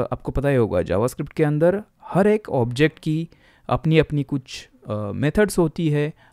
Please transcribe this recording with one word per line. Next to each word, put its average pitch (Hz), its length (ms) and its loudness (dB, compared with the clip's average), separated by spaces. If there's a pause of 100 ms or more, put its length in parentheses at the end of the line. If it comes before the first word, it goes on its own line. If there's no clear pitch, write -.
(120)
आपको - 200 -8
पता 139 160 -2
ही 139 80 2
होगा 92 240 2
JavaScript 107 520 -2
के 156 120 0
अंदर 165 380 2 (220)
हर 196 220 0
एक 214 240 0
ऑब्जेक्ट 123 480 0
की 160 300 -4 (400)
अपनी 156 300 2
अपनी 143 240 2
कुछ, - 460 -8 (200)
अ, 110 60 -4 (200)
मेथड्स 156 440 0
होती 165 300 0
है, 147 240 -2 (200)